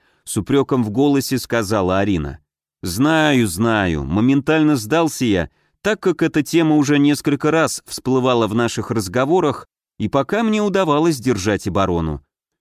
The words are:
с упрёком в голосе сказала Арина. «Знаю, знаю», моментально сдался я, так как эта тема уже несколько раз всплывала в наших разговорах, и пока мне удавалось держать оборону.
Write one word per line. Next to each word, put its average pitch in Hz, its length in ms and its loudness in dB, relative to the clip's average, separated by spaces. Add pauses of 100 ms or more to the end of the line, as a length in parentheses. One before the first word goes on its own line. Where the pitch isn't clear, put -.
(260)
с - 100 -10
упрёком 131 480 0
в 107 60 -4
голосе 135 480 0
сказала 98 640 -2
Арина. 85 400 -2 (440)
«Знаю, 135 640 2
знаю», 92 560 -2
моментально 139 720 2
сдался 139 480 -2
я, 92 260 0 (320)
так 208 200 -2
как 170 200 0
эта 156 220 2
тема 156 320 2
уже 147 240 2
несколько 143 500 0
раз 156 360 0
всплывала 123 600 0
в 107 80 -4
наших 117 360 -2
разговорах, 127 760 -2 (300)
и 107 120 -4
пока 202 340 -2
мне 214 180 0
удавалось 170 580 2
держать 104 480 -2
оборону. 85 540 -2 (400)